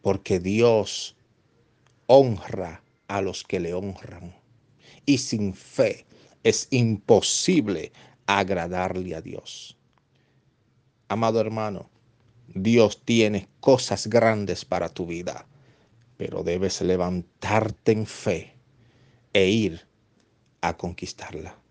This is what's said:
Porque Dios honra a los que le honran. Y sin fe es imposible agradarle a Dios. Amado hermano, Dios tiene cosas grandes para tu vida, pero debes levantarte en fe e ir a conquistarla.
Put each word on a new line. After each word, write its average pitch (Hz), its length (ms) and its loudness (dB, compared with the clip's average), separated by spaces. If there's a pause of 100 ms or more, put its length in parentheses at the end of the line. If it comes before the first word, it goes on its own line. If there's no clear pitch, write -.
Porque 95 400 0
Dios 107 720 0 (920)
honra 101 760 4 (260)
a 98 120 -2
los 95 240 -6
que 95 160 -4
le 85 140 -4
honran. 90 600 -10 (720)
Y 143 140 4
sin 104 340 -4
fe - 540 -2 (380)
es - 260 2
imposible 110 1200 2 (360)
agradarle 92 880 -2
a 82 80 -10
Dios. - 540 -16 (1300)
Amado 113 320 0
hermano, 107 500 -6 (580)
Dios 107 540 4
tiene 107 460 2 (120)
cosas - 460 2
grandes 110 600 0
para 87 240 -4
tu 90 160 -8
vida, 85 400 -10 (720)
pero - 240 -8
debes 90 400 -2
levantarte 92 1120 -2
en 110 140 0
fe - 460 -6 (800)
e 95 160 4
ir 98 380 0 (760)
a 85 160 -4
conquistarla. 85 840 -12 (120)